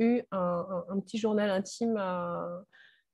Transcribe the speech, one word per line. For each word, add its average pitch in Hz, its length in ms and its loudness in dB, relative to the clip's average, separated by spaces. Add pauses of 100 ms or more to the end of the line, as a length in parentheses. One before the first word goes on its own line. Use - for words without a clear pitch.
eu 233 220 4 (100)
un, 196 60 -2
un, 175 500 -2
un 196 120 -2
petit 214 180 -6
journal 208 320 2
intime, 214 500 0
euh, 175 580 -4 (560)